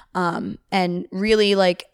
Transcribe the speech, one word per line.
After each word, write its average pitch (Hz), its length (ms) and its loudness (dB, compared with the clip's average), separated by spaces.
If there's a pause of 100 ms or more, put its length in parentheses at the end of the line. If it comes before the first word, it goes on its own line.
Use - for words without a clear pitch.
(160)
um, 180 420 -4 (140)
and 180 400 -2
really, 208 420 2
like, 185 400 2